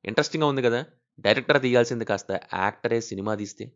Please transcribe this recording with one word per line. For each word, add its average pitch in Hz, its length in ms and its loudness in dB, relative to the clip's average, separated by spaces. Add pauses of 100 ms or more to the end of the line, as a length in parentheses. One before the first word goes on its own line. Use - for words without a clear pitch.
ఇంట్రెస్టింగ్‌గా 147 440 0
ఉంది 135 140 0
కదా. 120 180 2 (380)
డైరెక్టర్ 110 420 2
తీయాల్సింది 120 440 2
కాస్త 101 260 -4 (220)
యాక్టరే 104 480 -2
సినిమా 104 340 -4
తీస్తే 104 300 -8 (120)